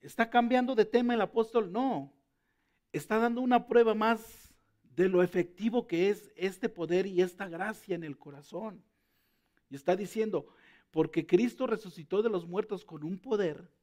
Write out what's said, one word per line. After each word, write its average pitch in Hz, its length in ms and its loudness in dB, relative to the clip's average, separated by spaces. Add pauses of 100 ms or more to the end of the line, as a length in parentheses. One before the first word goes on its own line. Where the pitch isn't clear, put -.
¿Está - 260 -2
cambiando 247 460 2
de 220 100 6
tema 240 300 2
el 226 80 2
apóstol? 220 500 0
No, 208 400 -2 (800)
está 214 260 -2
dando 233 220 0
una 247 260 2
prueba 226 280 4
más 226 600 -2 (400)
de 185 140 2
lo 180 140 4
efectivo 202 640 -2
que 175 240 0
es 208 260 -6
este 185 320 -6
poder 175 380 -2
y 180 160 0
esta 185 260 -4
gracia 185 460 -6
en 170 100 -8
el 147 140 -12
corazón. 175 640 -14 (880)
Y 135 60 -14
está 180 200 0
diciendo: 202 500 -4 (440)
"Porque 156 360 0
Cristo 233 400 2
resucitó 185 540 -4
de 226 80 0
los 175 180 -4
muertos 185 380 -6
con 156 180 -16
un 180 160 -8
poder 185 520 -4 (120)